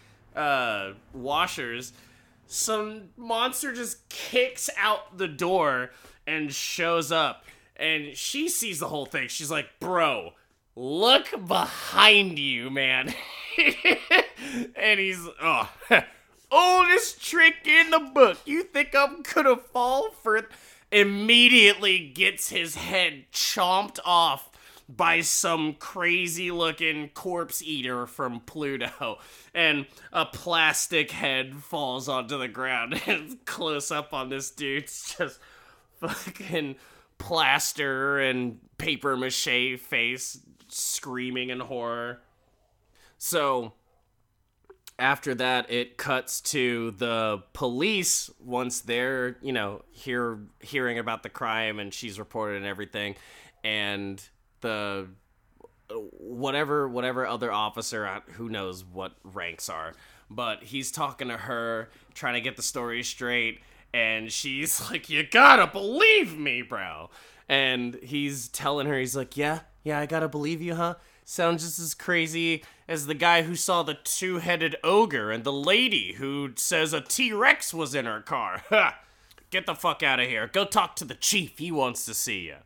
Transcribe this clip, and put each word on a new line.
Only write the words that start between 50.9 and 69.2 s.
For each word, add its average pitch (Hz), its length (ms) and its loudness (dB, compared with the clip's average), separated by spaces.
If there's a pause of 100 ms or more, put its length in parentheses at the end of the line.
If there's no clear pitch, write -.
about 113 240 -6
the 110 80 -12
crime 110 480 -2
and 101 140 -8
she's 104 260 -12
reported 104 400 -6
and 98 80 -8
everything. 101 500 -6 (480)
And 101 580 -4 (380)
the, 101 480 -6 (840)
whatever, 135 960 -4
whatever 123 400 -2
other 117 240 -4
officer, 107 560 -4
uh, 98 140 -8 (120)
who 113 180 -10
knows 92 340 -8
what 92 300 -12 (100)
ranks 92 460 -10
are, 80 240 -10 (340)
but 110 360 -6
he's 127 280 -8
talking 139 360 -6
to 117 100 -6
her, 117 500 -6 (240)
trying 123 220 -4
to 120 80 0
get 123 140 -6
the 117 60 -10
story 120 400 -6
straight. 120 580 -4 (340)
And 110 360 0
she's 139 500 -4
<laughs> 123 100 -10
like, - 180 -8
"You 151 180 -2
gotta 240 400 8
believe 247 720 2
me, 135 240 -2
bro." 92 480 -8 (380)
And 127 540 0
he's 143 460 -6
telling 143 380 -2
her, 147 120 -2
he's 131 180 -4
like, 131 200 -8